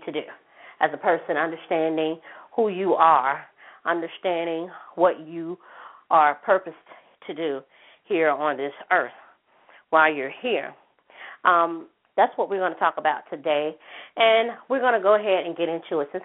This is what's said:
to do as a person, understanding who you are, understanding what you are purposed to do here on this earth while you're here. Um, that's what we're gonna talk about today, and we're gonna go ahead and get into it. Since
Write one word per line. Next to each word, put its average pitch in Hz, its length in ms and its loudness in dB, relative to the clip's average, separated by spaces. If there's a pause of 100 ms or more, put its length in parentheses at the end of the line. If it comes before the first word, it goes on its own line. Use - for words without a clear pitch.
to 156 60 -8
do 147 100 -8 (580)
as 156 140 0
a - 20 -8
person, 165 400 -2
understanding 160 840 -4 (340)
who 220 140 0
you 185 260 0
are, 143 500 4 (400)
understanding 170 840 -4 (240)
what 170 320 0
you 165 320 -10 (500)
are 151 280 4
purposed 185 400 -2 (500)
to - 80 -10
do 143 280 -6 (420)
here 160 260 0
on 143 260 -2
this 143 160 -6 (200)
earth 143 180 2 (800)
while 160 220 6
you're 139 180 -6 (100)
here. 170 320 -4 (720)
Um, 170 440 2 (280)
that's 202 200 2
what 180 120 -2
we're 190 120 -4
gonna 175 160 -2
talk 165 200 0
about 151 320 -2
today, 151 460 -2 (420)
and 226 340 4 (200)
we're 262 100 0
gonna 233 220 2
go 208 140 6
ahead 196 300 0
and 165 100 -8
get 170 120 -2
into 165 300 -6
it. 143 140 -4
Since 185 120 -10